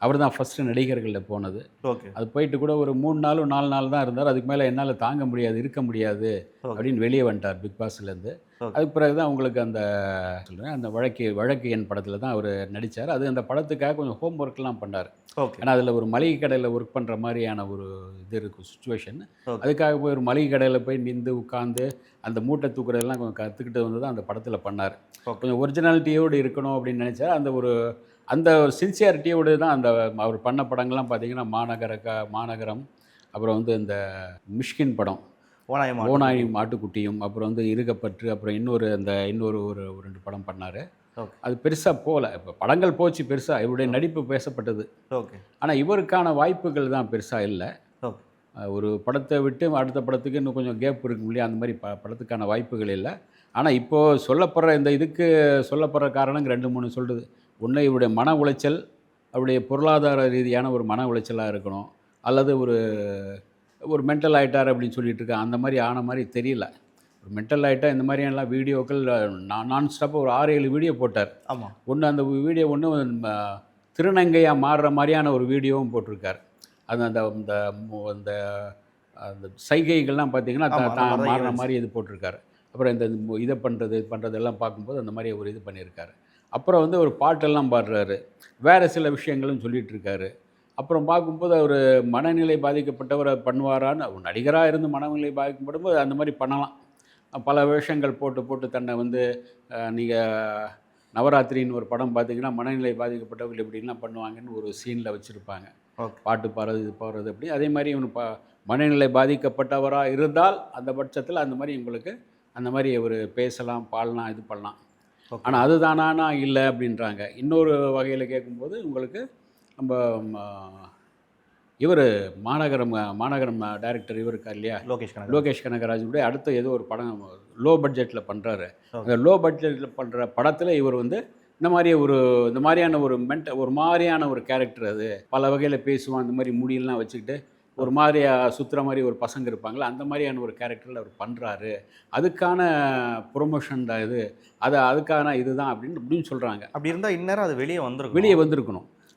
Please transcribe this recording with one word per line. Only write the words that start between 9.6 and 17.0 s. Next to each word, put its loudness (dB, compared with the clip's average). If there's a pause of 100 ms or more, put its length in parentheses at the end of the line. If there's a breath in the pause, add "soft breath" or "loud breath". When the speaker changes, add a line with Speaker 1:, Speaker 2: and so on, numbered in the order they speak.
Speaker 1:
அந்த, -4 (640)
சொல்றேன், -12
அந்த -6
வழக்கு, -2
வழக்கு 0
என் -2
படத்துல -6
தான் -4
அவர் -2 (220)
நடிச்சார். -8
அது -2
அந்த -2
படத்துக்காக -2
கொஞ்சம் -6
ஹோம் -6
ஒர்க்லாம் -6
பண்ணாரு. -8 (260)
Speaker 2:
ஓகே. -4
Speaker 1:
ஏன்னா -4
அதுல 4
ஒரு 0
மளிகை 0
கடையில 0
ஒர்க் -6
பண்ற -4